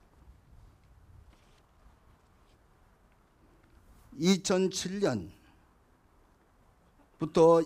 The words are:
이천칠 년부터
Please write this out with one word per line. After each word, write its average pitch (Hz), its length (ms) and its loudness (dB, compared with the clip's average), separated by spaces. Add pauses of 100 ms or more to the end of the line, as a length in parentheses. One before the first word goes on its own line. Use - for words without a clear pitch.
(4000)
이천칠 185 840 -2 (2250)
년부터 165 480 4